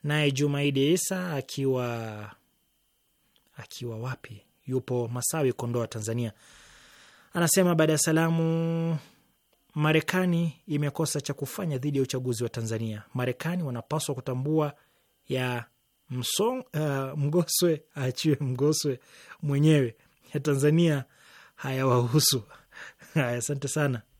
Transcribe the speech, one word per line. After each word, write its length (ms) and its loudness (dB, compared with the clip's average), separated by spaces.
Naye 280 2
Jumaidi 640 2
Isa 400 -2
akiwa, 960 -4
akiwa 400 -12
wapi? 480 -10
Yupo 400 -2
Masawi, 460 0
Kondoa, 340 -2
Tanzania. 460 -4
Anasema, 420 4
"Baada 180 4
ya 60 2
salamu, 960 2
Marekani 920 0
imekosa 540 -2
cha 120 -6
kufanya 440 -4
dhidi 200 -2
ya 60 4
uchaguzi 400 -2
wa 60 -2
Tanzania. 540 -4
Marekani 500 -2
wanapaswa 520 -4
kutambua 580 0
ya 380 -2
Msong-, 520 -2
uh, 60 -6
Mgoswe 640 2
aachiwe 420 0
Mgoswe 600 0
mwenyewe. 540 4
Ya 60 -2
Tanzania 680 4
hayawahusu." 880 2
<laughs> 360 -20
Haya, 240 0
asante 300 -4
sana. 340 -2